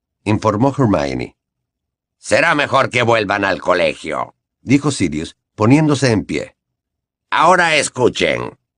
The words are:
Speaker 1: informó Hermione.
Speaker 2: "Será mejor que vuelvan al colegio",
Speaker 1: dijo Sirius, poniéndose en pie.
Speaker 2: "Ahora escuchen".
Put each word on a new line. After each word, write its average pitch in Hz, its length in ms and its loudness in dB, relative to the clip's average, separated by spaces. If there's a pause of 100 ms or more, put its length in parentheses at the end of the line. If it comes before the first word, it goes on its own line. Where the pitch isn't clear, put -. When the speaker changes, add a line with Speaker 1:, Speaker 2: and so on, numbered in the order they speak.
(240)
Speaker 1:
informó 107 540 0
Hermione. 71 580 -2 (840)
Speaker 2:
"Será 151 380 0
mejor 131 340 0
que 123 120 -2
vuelvan 104 420 0
al 92 160 -2
colegio", 78 760 -4 (260)
Speaker 1:
dijo 139 300 0
Sirius, 78 440 -4 (200)
poniéndose 135 560 2
en 98 120 0
pie. - 320 -8 (760)
Speaker 2:
"Ahora 165 460 2
escuchen". 87 840 -2 (200)